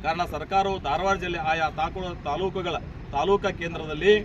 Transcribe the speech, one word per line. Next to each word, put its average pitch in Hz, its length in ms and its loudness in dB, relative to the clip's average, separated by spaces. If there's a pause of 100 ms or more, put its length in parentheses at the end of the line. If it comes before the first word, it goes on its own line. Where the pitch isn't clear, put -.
ಕಾರಣ 160 180 0 (120)
ಸರ್ಕಾರವು 196 440 0 (100)
ಧಾರವಾಡ 180 360 2
ಜಿಲ್ಲೆ 175 160 -2 (120)
ಆಯಾ 160 160 2 (120)
ತಾಕುಳ-, 175 380 -4 (120)
ತಾಲೂಕುಗಳ 175 460 -2 (400)
ತಾಲೂಕಾ 196 340 2 (100)
ಕೇಂದ್ರದಲ್ಲಿ 165 540 2 (120)